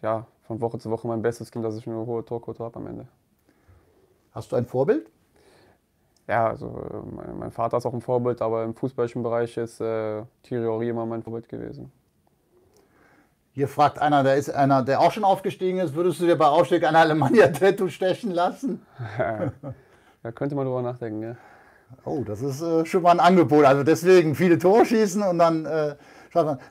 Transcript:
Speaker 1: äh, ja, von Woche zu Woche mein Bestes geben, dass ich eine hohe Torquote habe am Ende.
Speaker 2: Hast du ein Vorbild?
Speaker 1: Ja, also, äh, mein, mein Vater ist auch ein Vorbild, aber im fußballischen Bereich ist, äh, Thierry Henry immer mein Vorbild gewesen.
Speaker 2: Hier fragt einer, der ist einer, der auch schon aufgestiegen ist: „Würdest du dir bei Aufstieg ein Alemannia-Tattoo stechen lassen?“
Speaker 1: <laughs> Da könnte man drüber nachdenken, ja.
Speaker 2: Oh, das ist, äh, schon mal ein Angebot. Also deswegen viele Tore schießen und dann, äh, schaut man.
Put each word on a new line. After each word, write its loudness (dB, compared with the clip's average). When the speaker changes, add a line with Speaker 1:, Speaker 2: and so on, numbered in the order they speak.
Speaker 1:
äh, -4
ja, -4
von -8
Woche -4
zu -10
Woche -6
mein -4
Bestes -4
geben, -10
dass -6
ich -14
eine -8
hohe -6
Torquote -12
habe -14
am -12
Ende. -14
Speaker 2:
Hast -14
du -2
ein -2
Vorbild? -2
Speaker 1:
Ja, 0
also, -10
äh, -14
mein, -14
mein -12
Vater -4
ist -4
auch -4
ein -6
Vorbild, -2
aber -4
im -8
fußballischen -6
Bereich -4
ist, -8
äh, -6
Thierry -6
Henry -4
immer -6
mein -8
Vorbild -12
gewesen. -14
Speaker 2:
Hier -2
fragt 2
einer, 4
der 4
ist -2
einer, 2
der 0
auch 4
schon -6
aufgestiegen 0
ist: -2
„Würdest -2
du 0
dir 4
bei 6
Aufstieg 4
ein 2
Alemannia-Tattoo 4
stechen -4
lassen?“ -4
Speaker 1:
<laughs> -4
Da -10
könnte -6
man -4
drüber -4
nachdenken, -8
ja. -12
Speaker 2:
Oh, -6
das -10
ist, -6
äh, 0
schon 0
mal 6
ein 6
Angebot. 6
Also 6
deswegen 4
viele 4
Tore 4
schießen 0
und 0
dann, 2
äh, -4
schaut 2
man. -4